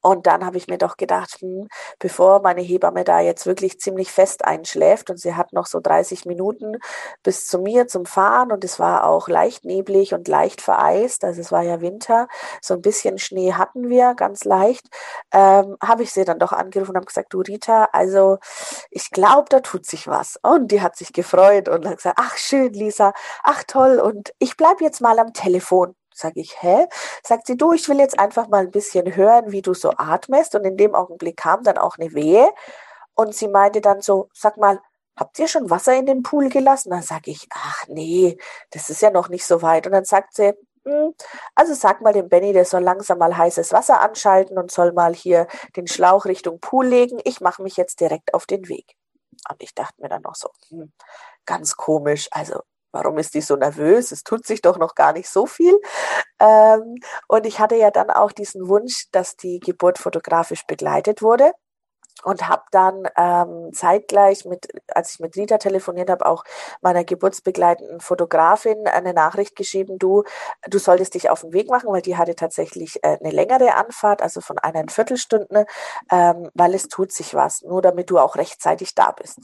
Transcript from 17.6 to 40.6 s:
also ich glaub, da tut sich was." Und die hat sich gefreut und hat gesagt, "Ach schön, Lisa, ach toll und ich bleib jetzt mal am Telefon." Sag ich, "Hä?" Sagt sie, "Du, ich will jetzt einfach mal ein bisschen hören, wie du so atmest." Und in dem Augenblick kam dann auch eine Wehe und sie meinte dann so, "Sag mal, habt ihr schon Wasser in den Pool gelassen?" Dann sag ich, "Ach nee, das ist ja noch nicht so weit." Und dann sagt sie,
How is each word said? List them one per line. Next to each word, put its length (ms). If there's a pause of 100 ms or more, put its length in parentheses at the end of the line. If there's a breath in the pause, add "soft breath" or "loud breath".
also 460 (540 loud breath)
ich 200
glaub, 380
da 100
tut 260
sich 220
was." 360
Und 280
die 100
hat 140
sich 180
gefreut 560
und 180
hat 100
gesagt, 240
"Ach 160
schön, 360
Lisa, 400 (300 loud breath)
ach 240
toll 320
und 400
ich 180
bleib 240
jetzt 200
mal 180
am 140
Telefon." 640 (180)
Sag 220
ich, 260
"Hä?" 260 (360 loud breath)
Sagt 240
sie, 100
"Du, 160
ich 160
will 100
jetzt 200
einfach 280
mal 160
ein 80
bisschen 440
hören, 360
wie 100
du 120
so 240
atmest." 580
Und 100
in 120
dem 180
Augenblick 420
kam 260
dann 140
auch 220
eine 140
Wehe 360 (640 loud breath)
und 200
sie 120
meinte 340
dann 200
so, 320
"Sag 240
mal, 220 (400)
habt 200
ihr 80
schon 220
Wasser 260
in 100
den 180
Pool 260
gelassen?" 420
Dann 120
sag 240
ich, 260
"Ach 340
nee, 500 (340 loud breath)
das 180
ist 120
ja 100
noch 180
nicht 160
so 160
weit." 260
Und 60
dann 120
sagt 300
sie, 180 (320)